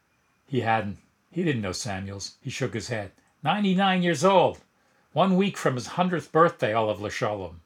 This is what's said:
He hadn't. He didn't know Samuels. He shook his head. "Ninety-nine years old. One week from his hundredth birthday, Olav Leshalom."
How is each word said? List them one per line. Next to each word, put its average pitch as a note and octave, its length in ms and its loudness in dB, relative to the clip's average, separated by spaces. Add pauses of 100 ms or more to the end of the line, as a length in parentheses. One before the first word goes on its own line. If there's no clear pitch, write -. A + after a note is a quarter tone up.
(460)
He B2 160 -2
hadn't. G#2+ 360 0 (340)
He F3 120 -4
didn't C#3 180 0
know F#2+ 100 -4
Samuels. G2 720 -8
He C3 80 -10
shook B2+ 240 -6
his A2 160 -8
head. G#2 240 -6 (280)
"Ninety-nine F#3 600 2
years E3 200 2
old. F3 360 4 (540)
One F3+ 240 4
week G3 200 2
from C#3 180 0
his B2 120 -6
hundredth F3 440 -2
birthday, D#3+ 420 2
Olav G#2+ 260 0
Leshalom." G#2 680 -6